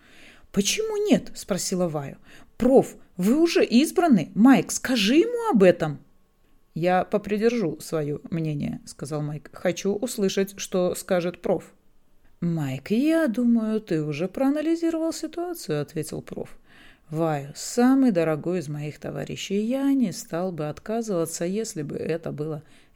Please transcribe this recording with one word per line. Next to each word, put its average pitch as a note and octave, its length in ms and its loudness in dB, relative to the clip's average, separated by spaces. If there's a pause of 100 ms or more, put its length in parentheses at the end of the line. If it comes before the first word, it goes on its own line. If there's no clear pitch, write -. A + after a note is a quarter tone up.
(520)
«Почему G#4 580 -2
нет?» — - 260 2
спросила F3+ 520 -4
Ваю. D3+ 300 -6 (400)
«Проф, - 380 6 (220)
вы G#3+ 220 4
уже E4+ 240 4
избраны. C#4+ 720 4
Майк, A3+ 380 6
скажи A#3 440 0
ему A#4 360 2
об G3+ 120 6
этом». D#3+ 360 4 (760)
«Я F3+ 320 2
попридержу G#3+ 760 -2
свое D3 400 -6 (100)
мнение», — D#3 560 -4
сказал D3 360 -8
Майк. D3 320 -8
«Хочу F#3 400 -2
услышать, G3 640 -2
что F3+ 380 -2
скажет F3+ 460 -4
проф». - 320 -2 (640)
«Майк, D3+ 520 -4
я D#4 360 2
думаю, A3 540 0
ты D#3+ 220 -2
уже D3+ 240 -4
проанализировал D#4+ 840 0
ситуацию», — E4 680 -6
ответил D3+ 400 -6
проф. - 360 -12 (520)
Ваю, D3+ 460 -2
самый B3+ 560 4
дорогой E3 480 0
из C#3+ 80 -8
моих D3 320 -10
товарищей, - 640 -6
я C4+ 320 0
не A#3+ 180 2
стал F3+ 400 -6
бы D#3 160 -6
отказываться, F3 800 -4
если G3 360 -4
бы D3 140 -8
это D#3+ 380 -6
было D3+ 300 -8 (320)